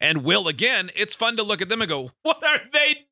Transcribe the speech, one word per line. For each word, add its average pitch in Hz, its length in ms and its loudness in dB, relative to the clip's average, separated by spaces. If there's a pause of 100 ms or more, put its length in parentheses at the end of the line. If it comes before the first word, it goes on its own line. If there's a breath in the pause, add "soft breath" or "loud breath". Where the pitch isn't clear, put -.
and 151 220 2
will 180 240 2
again, 185 480 0
it's 208 200 -2
fun 226 220 -2
to 220 60 0
look 202 180 -2
at 180 80 -4
them 226 140 -2
and 175 60 -4
go, 135 220 -4 (120)
"What 311 200 0
are 302 180 2 (120)
they 294 380 2